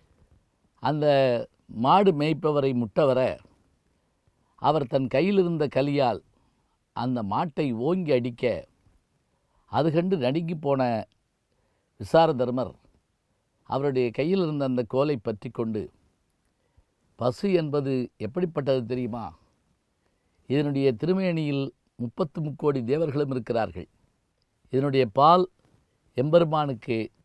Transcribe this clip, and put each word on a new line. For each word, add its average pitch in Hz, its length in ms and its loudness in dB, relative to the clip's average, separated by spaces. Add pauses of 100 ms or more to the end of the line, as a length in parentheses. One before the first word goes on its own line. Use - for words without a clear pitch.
(760)
அந்த 135 760 2 (180)
மாடு 170 460 4
மேய்ப்பவரை 147 600 0
முட்டவர, 123 640 0 (1160)
அவர் 143 320 0
தன் 135 200 -2
கையிலிருந்த 170 680 0
கலியால் 135 480 0 (720)
அந்த 123 300 -4
மாட்டை 139 500 -2
ஓங்கி 151 400 -2
அடிக்க, 120 540 -2 (1000)
அது 147 260 0
கண்டு 180 240 0
நடுங்கி 160 380 -2
போன 131 520 -2 (880)
விசார 160 360 4
தர்மர் 123 500 -4 (840)
அவருடைய 127 460 0
கையில் 175 320 0
இருந்த 151 220 -2
அந்த 127 180 0
கோலை 139 340 0
பற்றி 117 340 -6
கொண்டு, 113 400 -4 (1300)
"பசு 127 360 -2
என்பது 139 640 0
எப்படிப்பட்டது 135 720 -2
தெரியுமா? 117 520 -8 (1080)
இதனுடைய 139 460 2
திருமேனியில் 160 800 -2 (220)
முப்பத்து 135 440 -6
முக்கோடி 143 440 -2
தேவர்களும் 143 460 -2
இருக்கிறார்கள். 107 580 -4 (840)
இதனுடைய 135 360 2
பால் 160 440 4 (640)
எம்பெருமானுக்கு 147 960 0 (140)